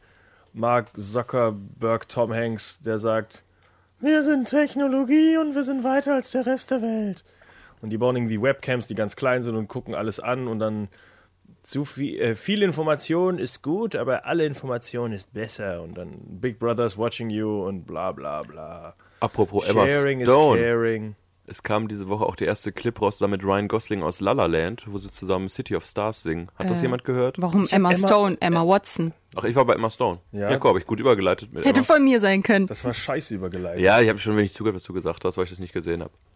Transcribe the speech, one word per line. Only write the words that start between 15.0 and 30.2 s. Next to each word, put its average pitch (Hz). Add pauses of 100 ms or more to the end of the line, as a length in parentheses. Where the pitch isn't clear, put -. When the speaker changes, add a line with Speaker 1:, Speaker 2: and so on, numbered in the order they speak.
Speaker 1:
ist 95
besser 104
und 85
dann 85 (240)
Big 117
Brother's 117
watching 113
you 107
und 92
bla 82
bla 73
bla. 82 (260)
Speaker 2:
Apropos 101
Emma 104
Speaker 1:
Sharing 139
Speaker 2:
Stone. 127
Speaker 1:
is 117
caring. 113 (300)
Speaker 2:
Es -
kam 107
diese 101
Woche 104
auch 92
der -
erste 104
Clip -
raus, 104
zusammen 101
mit 95
Ryan 98
Gosling 107
aus 85
La 95
La 127
Land, 82
wo 101
sie 98
zusammen 95
City -
of 82
Stars 107
singen. 85
Hat 190
das 175
Speaker 3:
Äh, 170
Speaker 2:
jemand 127
gehört? 127
Speaker 3:
warum 180
Speaker 1:
Ich -
hab 190
Speaker 3:
Emma 180
Speaker 1:
Emma 180
Speaker 3:
Stone? 202
Emma 170
Watson. 175 (220)
Speaker 2:
Ach, -
ich 117
war 131
bei 117
Emma 113
Stone. 98 (120)